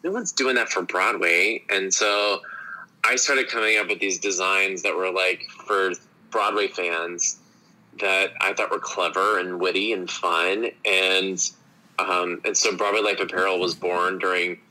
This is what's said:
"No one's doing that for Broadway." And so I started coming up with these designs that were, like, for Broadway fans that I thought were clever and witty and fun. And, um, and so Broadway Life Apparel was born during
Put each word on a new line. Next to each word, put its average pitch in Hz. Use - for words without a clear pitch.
"No 175
one's 226
doing 131
that 117
for 92
Broadway." 92
And 95
so 104
I 123
started 131
coming 110
up 101
with 101
these 95
designs 95
that 98
were, 92
like, 92
for 95
Broadway 101
fans 85
that 95
I 98
thought 101
were 101
clever 95
and 90
witty 95
and 90
fun. 92
And, 95
um, 90
and -
so 104
Broadway 104
Life 101
Apparel 92
was 87
born 90
during 90